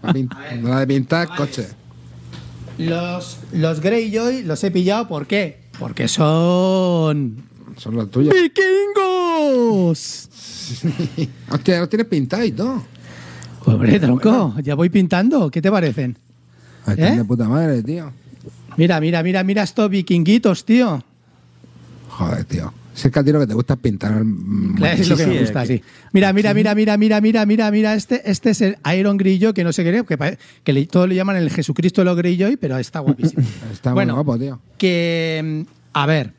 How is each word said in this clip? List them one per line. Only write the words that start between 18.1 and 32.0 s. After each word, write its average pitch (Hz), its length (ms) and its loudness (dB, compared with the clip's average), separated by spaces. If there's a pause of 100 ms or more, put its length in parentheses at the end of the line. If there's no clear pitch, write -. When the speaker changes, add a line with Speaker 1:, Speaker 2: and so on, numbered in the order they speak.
Speaker 2:
Mira, 165 240 2
mira, 165 220 0
mira, 185 200 0
mira 202 200 0
estos 214 280 0
vikinguitos, 185 720 2
tío. 214 380 2 (1080)
Speaker 1:
Joder, - 340 -4
tío. - 280 -6 (220)
Si - 140 0
es 120 40 0
que - 60 2
a 143 60 4
ti 139 80 4
lo 151 80 4
que 135 60 2
te 107 80 -4
gusta 123 200 0
es 123 60 -8
pintar, 107 440 0
mm, 98 520 -2
Speaker 2:
Claro, 170 240 2
es 175 80 2
lo 175 80 4
que 160 80 2
Speaker 3:
Sí, - 40 2
Speaker 2:
me 185 80 2
Speaker 3:
sí, 120 60 0
Speaker 2:
gusta, 110 220 -2
Speaker 3:
es 117 40 -6
que 123 100 0
Speaker 2:
sí. - 60 -8 (280)
Mira, 196 200 4
mira, 202 220 2
mira, 202 200 2
mira, 214 220 2
mira, 214 240 4
mira, 214 260 2
mira, 214 240 2
mira, 214 240 2
este, 214 360 -4
este 214 200 0
es 208 120 0
el 196 140 0 (200)
Iron 202 220 2
Greyjoy, 190 340 2
que 180 120 -2
no 170 80 0
sé 180 120 -2
qué, 190 200 2
que 170 120 -4
pare-, 143 220 -4 (260)
que 139 80 2
le, 139 140 2
todos 180 220 2
le 185 60 0
llaman 190 220 0
el 170 140 0
Jesucristo 170 500 -2